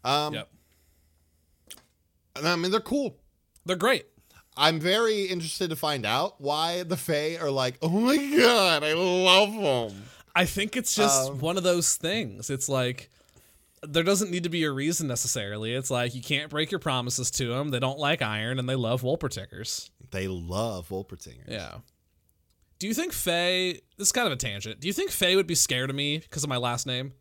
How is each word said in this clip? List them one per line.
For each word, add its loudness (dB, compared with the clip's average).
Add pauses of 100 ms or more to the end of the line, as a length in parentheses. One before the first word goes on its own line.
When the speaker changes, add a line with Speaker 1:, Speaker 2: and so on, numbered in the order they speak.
Speaker 1:
Um, 0
Speaker 2:
Yep. -10 (1900)
Speaker 1:
I 2
mean, 0
they're 2
cool. -2 (480)
Speaker 2:
They're 0
great. 2 (520)
Speaker 1:
I'm 6
very 2
interested -4
to -4
find -2
out 0
why 0
the -2
Fae -2
are -2
like, 0
"Oh 0
my 4
god, 4
I 0
love 4
'em." -14 (320)
Speaker 2:
I 6
think -2
it's -2
just 4
Speaker 1:
Um, -6
Speaker 2:
one 0
of -2
those 2
things. -6
It's -4
like, -2 (720)
there 0
doesn't 2
need -2
to -2
be 0
a 2
reason -2
necessarily. -4
It's -4
like, 0
you -10
can't -2
break -2
your -2
promises -2
to -2
'em. -2
They -2
don't -2
like 0
iron, -2
and -4
they 0
love 0
Wolpertingers. -6 (220)
Speaker 1:
They -4
love -4
Wolpertingers. -10
Speaker 2:
Yeah. -10 (1000)
Do -6
you 0
think -2
Fae, 0 (180)
this 0
is 6
kind 2
of 0
a -4
tangent, -8
do -4
you -2
think -2
Fae 2
would 4
be 0
scared 2
of -4
me -2 (100)
'cause -6
of -4
my 0
last -2
name? -6